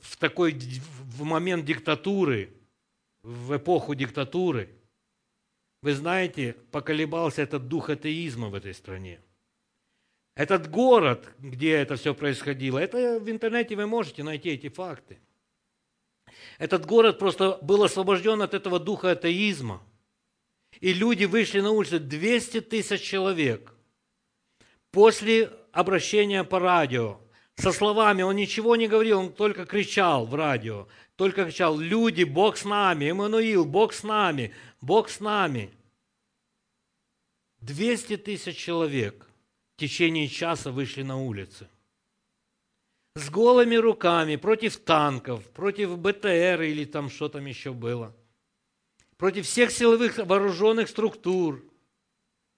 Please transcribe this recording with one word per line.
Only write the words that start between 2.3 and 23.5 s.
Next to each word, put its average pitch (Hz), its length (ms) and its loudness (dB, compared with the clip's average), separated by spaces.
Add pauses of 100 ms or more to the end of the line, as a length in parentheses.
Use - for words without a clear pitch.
в 120 340 -8
эпоху 147 380 -2
диктатуры, 135 800 -4 (1080)
вы 143 120 0
знаете, 156 600 -4 (180)
поколебался 156 680 -2
этот 131 260 -6
дух 156 220 -4
атеизма 147 580 -6
в 98 60 -8
этой 98 200 -10
стране. 92 460 -14 (1160)
Этот 156 360 0
город, 185 580 4 (100)
где 135 340 -2
это 143 240 0
всё 139 180 -2
происходило, 135 640 -4
это 233 420 -2
в 208 100 -6
интернете 226 460 -4
вы 208 100 -4
можете 214 360 -4
найти 156 280 -6
эти 139 180 -6
факты. 156 500 -14 (1400)
Этот 156 280 -2
город 226 320 6
просто 190 440 0
был 202 200 4
освобождён 196 600 2
от 196 120 -4
этого 185 240 -2
духа 180 320 -2
атеизма. 170 720 -2 (1000)
И 185 120 2
люди 202 320 2
вышли 196 360 2
на 202 100 2
улицы, 175 280 0
двести 180 640 -2
тысяч 208 400 -4
человек. 170 720 -2 (1200)